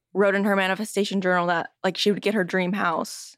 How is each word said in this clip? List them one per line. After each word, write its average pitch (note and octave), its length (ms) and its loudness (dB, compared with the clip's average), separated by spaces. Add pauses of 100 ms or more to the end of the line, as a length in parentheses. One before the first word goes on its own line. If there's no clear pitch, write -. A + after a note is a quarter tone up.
(140)
wrote G3 200 4
in G3 120 2
her G3+ 100 2
manifestation G3 680 0
journal F3+ 260 2
that, F3 220 0 (140)
like, F#3 120 0
she - 160 2
would F3 120 -2
get G3+ 100 0
her G#3 100 0
dream F3+ 300 0
house, - 640 -4